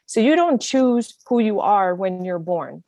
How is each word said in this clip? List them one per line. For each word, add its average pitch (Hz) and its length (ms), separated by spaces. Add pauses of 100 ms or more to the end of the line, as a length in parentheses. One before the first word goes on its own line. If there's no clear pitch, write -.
So - 160
you 285 140
don't 339 260
choose 247 540 (120)
who 240 120
you 214 200
are 190 340
when 185 300
you're 180 160
born. 165 480